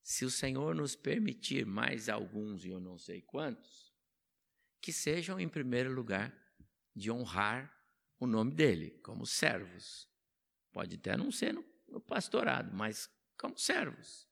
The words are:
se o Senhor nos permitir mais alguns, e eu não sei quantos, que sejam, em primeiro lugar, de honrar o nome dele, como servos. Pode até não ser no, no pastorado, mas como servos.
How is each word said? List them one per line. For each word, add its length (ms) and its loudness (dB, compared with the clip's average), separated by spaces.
se 140 0
o 40 0
Senhor 460 0
nos 180 0
permitir 720 0
mais 440 0
alguns, 560 -4
e 40 -6
eu 120 -6
não 160 -10
sei 240 -12
quantos, 720 -8
que 100 -6
sejam, 480 -2
em 80 0
primeiro 460 0
lugar, 440 -2
de 160 -2
honrar 640 0
o 80 0
nome 260 4
dele, 380 6
como 220 -8
servos. 840 0
Pode 240 -4
até 180 0
não 160 0
ser 220 0
no, 120 -6
no 140 -10
pastorado, 760 0
mas 340 -4
como 180 -6
servos. 760 -2